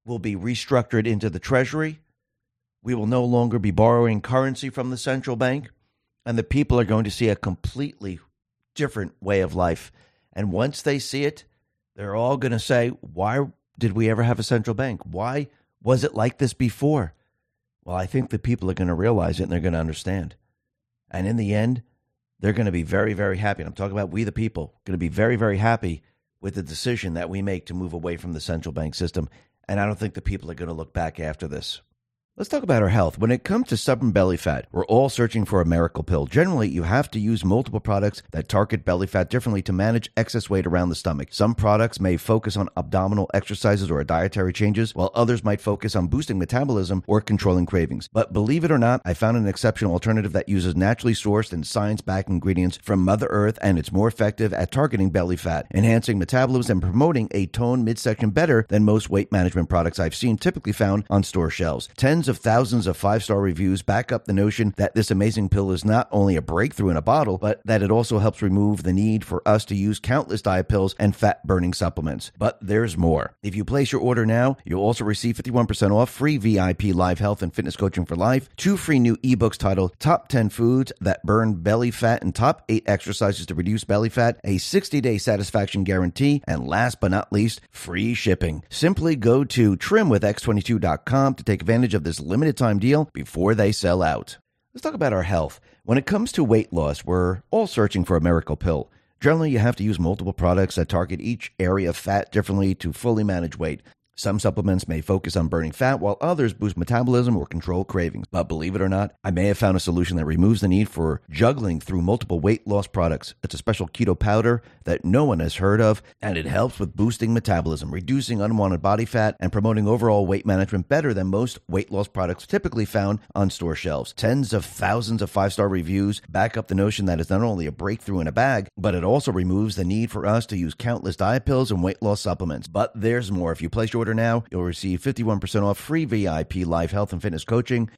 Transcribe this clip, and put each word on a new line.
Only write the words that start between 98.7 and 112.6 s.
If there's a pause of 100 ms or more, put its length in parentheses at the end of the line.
Generally,
you
have
to
use
multiple
products
that
target
each
area
of
fat
differently
to
fully
manage
weight. (360)
Some
supplements
may
focus
on
burning
fat,
while
others
boost
metabolism
or
control
cravings.
But
believe
it
or
not,
I
may
have
found
a
solution
that
removes
the
need
for
juggling
through
multiple
weight